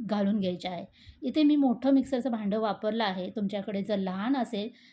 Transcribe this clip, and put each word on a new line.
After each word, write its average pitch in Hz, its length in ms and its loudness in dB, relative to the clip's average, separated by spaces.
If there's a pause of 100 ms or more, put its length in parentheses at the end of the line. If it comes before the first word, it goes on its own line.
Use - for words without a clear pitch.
घालून 208 380 0
घ्यायच्या 185 320 -4
आहे. 180 140 -10 (360)
इथे 311 220 2
मी 294 120 6
मोठं 269 380 4
मिक्सरचं 262 380 2
भांडं 214 280 -2
वापरलं 220 440 -2
आहे, 185 260 -2
तुमच्याकडे 196 540 -4
जर 208 140 -2
लहान 196 400 0
असेल, 226 320 -4 (240)